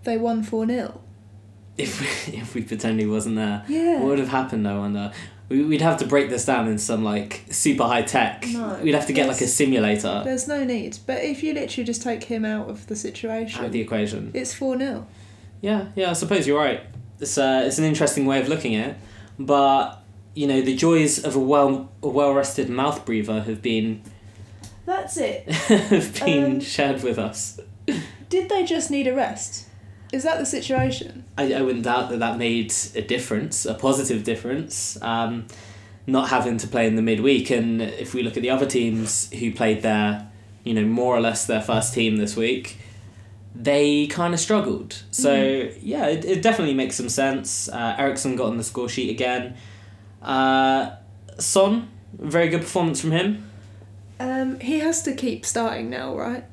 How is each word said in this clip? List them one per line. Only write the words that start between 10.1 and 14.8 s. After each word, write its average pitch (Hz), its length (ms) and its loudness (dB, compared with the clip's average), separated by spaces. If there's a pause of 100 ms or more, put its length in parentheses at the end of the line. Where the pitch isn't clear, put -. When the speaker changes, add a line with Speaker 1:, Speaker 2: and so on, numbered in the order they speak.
Speaker 1:
There's 262 240 -4
no 285 160 -2
need. 233 420 -4
But 262 160 -4
if 285 200 -4
you 311 100 -2
literally 269 320 -4
just 233 180 -4
take 226 220 -4
him 220 200 -4
out 214 260 -4
of 208 160 -12
the 214 100 -8
situation, 226 640 -8
Speaker 2:
Out 247 60 -6
of 226 60 -6
the 117 80 -2
equation. 104 540 -4
Speaker 1:
it's 127 200 -6
four 262 220 -2
nil. 262 300 -4 (540)